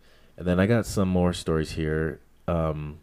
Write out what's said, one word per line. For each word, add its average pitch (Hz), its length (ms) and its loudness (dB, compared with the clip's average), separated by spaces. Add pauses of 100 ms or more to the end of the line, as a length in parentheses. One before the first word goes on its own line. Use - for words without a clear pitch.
(380)
And 85 80 -10
then 90 120 4
I 95 60 6
got 113 220 2
some 98 220 0
more 90 260 2
stories 78 380 -2
here, 78 460 -2 (300)
um, 78 540 -2